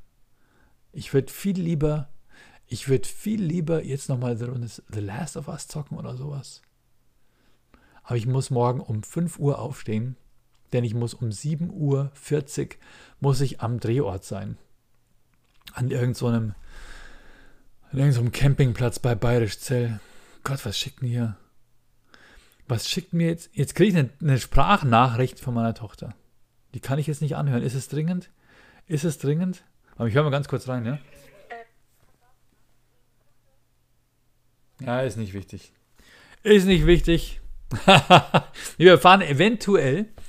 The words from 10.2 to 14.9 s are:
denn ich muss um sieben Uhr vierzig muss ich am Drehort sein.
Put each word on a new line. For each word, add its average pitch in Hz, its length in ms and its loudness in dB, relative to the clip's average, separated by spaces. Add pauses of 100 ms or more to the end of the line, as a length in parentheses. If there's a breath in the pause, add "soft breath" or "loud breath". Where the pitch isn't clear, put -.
denn 123 100 0
ich 113 100 -4
muss 117 200 -4
um 117 180 -6
sieben 151 380 -6
Uhr 139 440 -2
vierzig - 640 -6 (440 loud breath)
muss 135 180 2
ich - 220 -2
am 117 180 -4
Drehort 113 460 -2
sein. 101 320 -10 (1120)